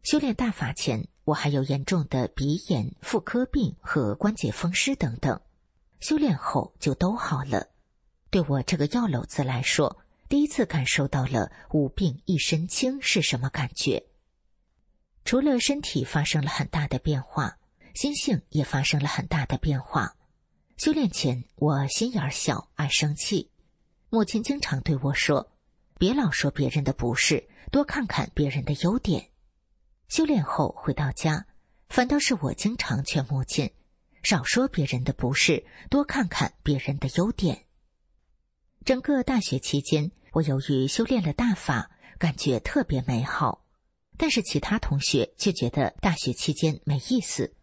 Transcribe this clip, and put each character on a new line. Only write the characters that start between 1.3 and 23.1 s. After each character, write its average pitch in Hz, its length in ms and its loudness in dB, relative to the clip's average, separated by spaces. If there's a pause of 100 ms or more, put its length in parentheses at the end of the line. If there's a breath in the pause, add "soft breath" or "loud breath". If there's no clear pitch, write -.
还 - 160 0
有 139 140 2
严 139 200 -2
重 165 240 0
的 127 200 0
鼻 143 260 -2 (140)
炎、 - 320 0
妇 - 200 -2
科 247 260 -2
病 233 340 0
和 110 340 0
关 214 200 0
节 147 180 -4
风 175 200 -2
湿 277 220 0
等 120 220 -2
等， - 240 -2 (600)
修 - 160 0
炼 277 200 2
后 - 420 -2
就 - 160 0
都 190 220 0
好 - 280 -4
了。 127 240 -2 (600)
对 190 180 4
我 139 140 2
这 - 140 0
个 147 100 2
药 233 220 0
篓 131 160 0
子 - 180 -4
来 127 180 0
说， - 380 0 (300 soft breath)
第 285 120 4
一 302 60 4
次 247 180 0
感 135 220 0
受 139 220 0
到 131 180 0
了 117 240 0 (220 loud breath)
“五 147 160 2
病 147 380 -2
一 175 120 2
身 165 300 0
轻” 262 340 -2
是 - 180 2
什 131 200 0
么 131 80 -2
感 127 260 -2
觉。 - 300 -2 (1200)
除 254 160 2
了 277 180 4
身 285 220 0
体 - 240 -2
发 147 180 0
生 151 220 0
了 147 40 0
很 - 200 -4
大 147 180 0
的 131 120 -2
变 143 240 0
化， - 360 -6 (360 soft breath)
心 294 200 -2
性 247 260 0 (100)
也 151 120 2
发 139 200 0
生 143 200 2
了 147 60 -2
很 - 180 -4
大 147 200 0
的 - 120 -4
变 139 220 0
化。 - 340 -4 (600)
修 - 160 2
炼 285 180 2
前， 127 340 -2 (120)
我 139 320 2
心 240 240 0
眼 202 100 0
儿 139 80 0
小， - 460 -2
爱 151 120 -2
生 147 280 0